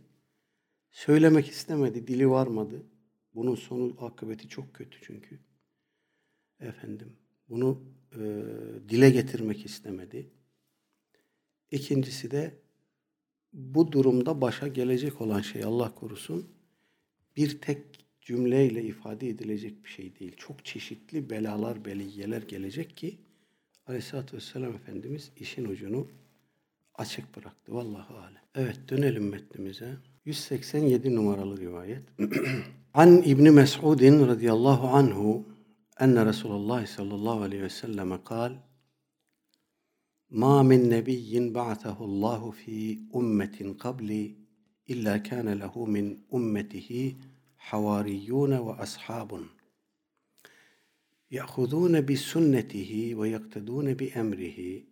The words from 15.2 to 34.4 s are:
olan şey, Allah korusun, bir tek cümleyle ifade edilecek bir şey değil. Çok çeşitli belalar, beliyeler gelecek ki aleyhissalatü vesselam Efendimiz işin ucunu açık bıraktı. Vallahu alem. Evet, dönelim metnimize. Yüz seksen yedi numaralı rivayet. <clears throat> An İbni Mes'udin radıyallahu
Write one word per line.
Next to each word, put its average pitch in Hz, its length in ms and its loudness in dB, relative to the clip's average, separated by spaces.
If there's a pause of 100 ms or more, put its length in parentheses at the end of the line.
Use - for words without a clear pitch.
olan 107 200 -2
şey, 107 220 -10
Allah 113 320 -4
korusun, - 540 -12 (880)
bir 147 240 -2
tek - 460 -10 (140)
cümleyle 123 640 0
ifade 110 460 -10
edilecek 107 540 -10
bir - 60 -20
şey 95 300 -20
değil. 90 180 -16
Çok - 280 -20
çeşitli - 640 -12
belalar, 107 560 -6
beliyeler 101 560 -10
gelecek 101 560 -12
ki 185 200 -12 (680)
aleyhissalatü 131 500 -12
vesselam 123 380 -12
Efendimiz 113 600 -14
işin - 280 -12
ucunu 104 420 -8 (880)
açık - 420 -12
bıraktı. - 360 -18
Vallahu 110 440 -12
alem. 92 240 -20 (140)
Evet, 131 240 -6 (100)
dönelim 123 400 -2
metnimize. 101 680 -14 (280)
Yüz 147 140 -8
seksen 147 440 -4
yedi 127 320 2
numaralı 101 420 -2
rivayet. 92 460 -12 (460)
<clears throat> - 440 -10
An 175 280 12
İbni 147 300 10
Mes'udin 143 760 8
radıyallahu 120 600 4